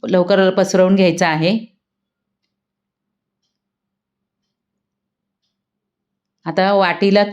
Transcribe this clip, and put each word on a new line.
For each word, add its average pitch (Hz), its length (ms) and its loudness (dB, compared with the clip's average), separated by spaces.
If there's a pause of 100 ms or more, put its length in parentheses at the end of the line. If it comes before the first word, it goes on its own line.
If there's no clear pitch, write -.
लवकर 185 460 2
पसरवून 190 440 2
घ्यायचं 185 300 0
आहे. 165 320 -2 (4000)
आता 190 280 -2
वाटीला 196 600 0